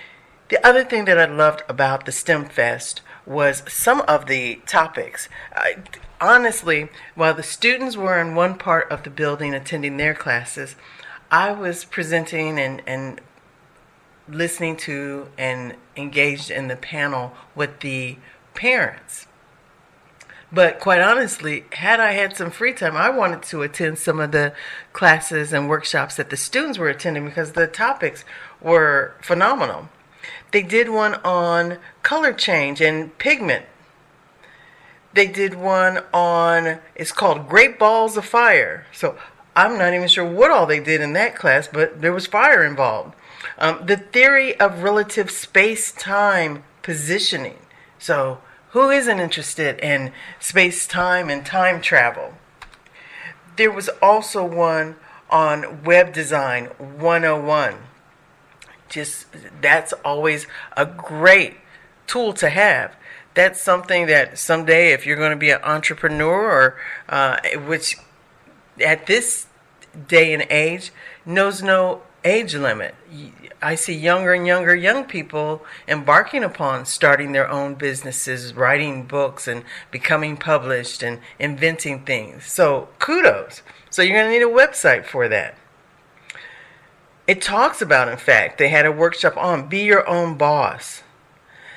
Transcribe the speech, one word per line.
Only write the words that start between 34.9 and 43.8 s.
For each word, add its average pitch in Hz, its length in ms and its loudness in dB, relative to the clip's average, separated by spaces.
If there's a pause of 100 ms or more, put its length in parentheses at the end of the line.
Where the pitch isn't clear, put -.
They 202 160 4
did 190 260 -4
one 185 460 0 (120)
on, 170 680 2 (160)
it's 160 160 -8
called 151 360 0
Great 226 300 4
Balls 220 380 4
of 208 80 -4
Fire. 120 640 2
So - 260 -6 (380)
I'm 214 240 4
not 180 160 2
even 180 140 0
sure 175 180 4
what 202 240 4
all 214 160 4
they 151 140 0
did 151 200 0
in 147 120 -2
that 208 240 0
class, 143 360 2
but 156 280 -2
there 165 120 0
was 185 140 -6
fire 220 380 4
involved. 135 500 -2 (420)
Um, 165 300 -2